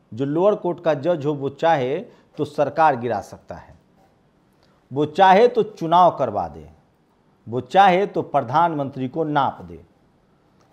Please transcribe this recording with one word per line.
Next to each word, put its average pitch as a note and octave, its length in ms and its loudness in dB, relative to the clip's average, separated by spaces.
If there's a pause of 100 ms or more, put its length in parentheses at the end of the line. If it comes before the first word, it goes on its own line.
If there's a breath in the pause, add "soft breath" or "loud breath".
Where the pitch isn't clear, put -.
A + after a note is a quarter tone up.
(140)
जो A#2 120 -4
लोअर F3 300 0
कोर्ट F3 280 -6
का D#3+ 100 0
जज C#3+ 320 -4
हो, D3+ 80 -2
वो C#3 160 -6
चाहे C#3+ 500 -2 (380 soft breath)
तो D3+ 80 -4
सरकार D3 500 0
गिरा A#2 260 -4
सकता - 340 -18
है, - 200 -20 (1160)
वो C#3+ 120 -2
चाहे F#3+ 420 6
तो A#3 160 0
चुनाव E3+ 480 2
करवा G2+ 360 -4
दे, D2+ 220 -18 (800)
वो B2 120 -6
चाहे F#3 440 4
तो G3 160 -4
प्रधानमंत्री C#3 840 -2
को D#3+ 160 -6
नाप D3 380 -2
दे। F2 200 -18 (920)